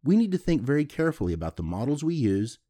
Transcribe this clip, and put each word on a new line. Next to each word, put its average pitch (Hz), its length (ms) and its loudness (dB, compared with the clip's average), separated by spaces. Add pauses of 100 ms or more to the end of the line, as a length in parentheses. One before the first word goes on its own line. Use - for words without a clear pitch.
We 175 120 4
need 220 180 4
to 180 40 0
think 165 240 0
very 143 240 0
carefully 151 480 -2
about 82 220 -6
the 85 80 -8
models 120 400 -4
we 165 100 0
use 110 460 0 (100)